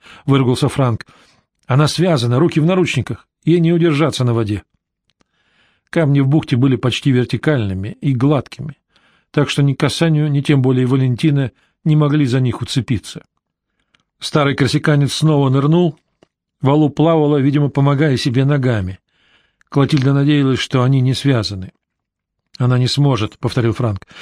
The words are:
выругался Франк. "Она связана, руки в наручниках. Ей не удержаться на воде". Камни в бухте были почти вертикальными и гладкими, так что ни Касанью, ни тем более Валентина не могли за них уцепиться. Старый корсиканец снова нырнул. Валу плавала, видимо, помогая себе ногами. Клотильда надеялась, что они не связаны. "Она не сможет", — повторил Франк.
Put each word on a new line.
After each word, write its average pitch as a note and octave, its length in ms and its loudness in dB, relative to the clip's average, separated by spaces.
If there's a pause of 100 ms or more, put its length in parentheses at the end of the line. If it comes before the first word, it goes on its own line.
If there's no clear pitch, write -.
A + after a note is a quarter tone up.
(260)
выругался C3+ 420 2
Франк. B2 380 -2 (600)
"Она C#3 220 2
связана, B2+ 500 0
руки D#3+ 220 0
в D3+ 60 2
наручниках. E3+ 640 -2 (160)
Ей E3+ 160 2
не E3 120 2
удержаться D#3 520 0
на A#2+ 100 0
воде". G#2 300 -4 (1300)
Камни C#3+ 300 2
в C3+ 80 2
бухте C#3+ 280 0
были B2+ 200 2
почти C3 360 -2
вертикальными A#2 880 -2
и C#3+ 120 -2
гладкими, C3+ 640 -4 (520)
так D3 180 0
что - 140 -2
ни C#3 120 2
Касанью, D3+ 560 0
ни C#3+ 100 -2
тем C#3 200 2
более B2+ 260 2
Валентина C3 680 0 (320)
не D#3 100 2
могли D3 320 2
за B2+ 140 0
них B2 200 -2
уцепиться. - 640 -6 (920)
Старый C#3+ 380 -2
корсиканец C#3+ 560 0
снова D3 360 2
нырнул. D3 480 2 (640)
Валу D3 300 2
плавала, D3+ 460 2
видимо, C#3+ 320 2
помогая C#3 480 0
себе C3+ 280 0
ногами. B2 540 -2 (720)
Клотильда C#3 440 0
надеялась, C#3 460 0
что - 240 -2
они C3 180 2
не B2+ 140 0
связаны. G2+ 580 -4 (880)
"Она B2 200 2
не B2+ 100 0
сможет", — B2+ 520 -2
повторил A2+ 320 -2
Франк. G#2+ 340 -6 (160)